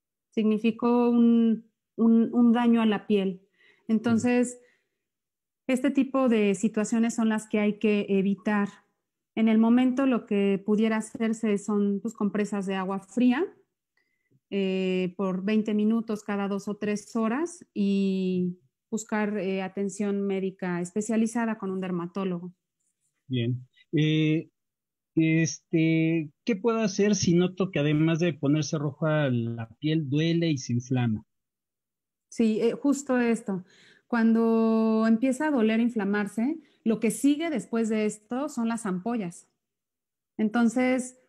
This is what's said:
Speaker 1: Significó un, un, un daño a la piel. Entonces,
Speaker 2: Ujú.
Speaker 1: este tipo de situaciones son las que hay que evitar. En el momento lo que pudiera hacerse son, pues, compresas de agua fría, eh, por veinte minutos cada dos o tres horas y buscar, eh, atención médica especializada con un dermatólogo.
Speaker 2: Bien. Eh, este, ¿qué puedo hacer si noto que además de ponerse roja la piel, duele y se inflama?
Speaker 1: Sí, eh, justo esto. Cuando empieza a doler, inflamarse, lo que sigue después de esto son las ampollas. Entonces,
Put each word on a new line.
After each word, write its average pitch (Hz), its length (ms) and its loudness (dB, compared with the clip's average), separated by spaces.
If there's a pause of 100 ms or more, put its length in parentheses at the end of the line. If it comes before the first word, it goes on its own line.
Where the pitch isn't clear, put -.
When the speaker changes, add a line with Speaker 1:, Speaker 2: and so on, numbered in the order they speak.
(320)
Speaker 1:
Significó 226 800 2
un, 233 580 4 (260)
un, 226 380 4
un 240 200 6
daño 233 280 2
a 220 60 4
la 202 180 0
piel. 190 380 0 (440)
Entonces, 233 680 2
Speaker 2:
Ujú. - 80 -20 (1040)
Speaker 1:
este 262 260 0
tipo 269 360 2
de 208 280 4
situaciones 226 600 0
son 220 140 2
las 220 180 -2
que 214 120 0
hay 208 200 0
que 208 300 2
evitar. 202 580 0 (680)
En 220 140 2
el 220 120 4
momento 254 460 4
lo 247 200 0
que 196 380 0
pudiera 220 340 0
hacerse 220 600 -2
son, 202 440 -2
pues, 226 120 -8
compresas 208 520 -2
de 190 100 -4
agua 190 240 -4
fría, 247 460 2 (1040)
eh, 185 640 -2
por 185 300 -4
veinte 214 280 0
minutos 214 480 0
cada 202 280 -4
dos 196 180 -6
o 208 80 -6
tres 208 400 -6
horas 240 580 -4
y 190 840 0 (320)
buscar, 214 460 -4
eh, 190 240 -4
atención 196 680 -4
médica 190 540 -4
especializada 220 760 -2
con 196 140 -8
un 190 80 -6
dermatólogo. 180 720 -6 (760)
Speaker 2:
Bien. 123 360 -4 (280)
Eh, 156 560 0 (640)
este, 160 1120 0 (140)
¿qué 233 140 -2
puedo 226 220 -2
hacer 208 360 0
si 175 200 2
noto 180 360 0
que 151 80 -4
además 156 400 2
de 175 140 0
ponerse 151 440 0
roja 151 520 -2
la 117 400 -4 (100)
piel, 156 300 -2
duele 165 420 0
y 143 60 -2
se 123 160 -6
inflama? 120 500 -2 (1080)
Speaker 1:
Sí, 220 320 0
eh, 233 120 0
justo 269 440 -2
esto. 226 460 -2 (440)
Cuando 226 1000 2
empieza 262 400 2
a 311 40 0
doler, 220 280 2
inflamarse, 220 800 -2 (240)
lo 220 160 0
que 226 100 0
sigue 285 400 0
después 226 400 -4
de 214 160 -2
esto 247 420 -6
son 233 200 -4
las 226 180 -6
ampollas. 185 640 -6 (880)
Entonces, 240 800 0 (120)